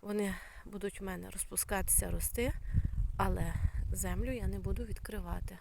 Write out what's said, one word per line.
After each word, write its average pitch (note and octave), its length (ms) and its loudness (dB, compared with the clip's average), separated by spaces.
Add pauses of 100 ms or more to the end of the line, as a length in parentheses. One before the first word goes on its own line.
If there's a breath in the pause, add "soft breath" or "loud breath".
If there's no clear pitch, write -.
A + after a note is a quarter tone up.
вони G3+ 340 0 (300 loud breath)
будуть G3+ 360 -6
в - 20 -6
мене F#3 260 -6
розпускатися, - 840 2
рости, A#3 420 0 (640 loud breath)
але F3+ 360 2 (380 loud breath)
землю F#3 400 0
я A3+ 160 0
не F#3+ 120 0
буду G3+ 260 0
відкривати. F#3 760 -4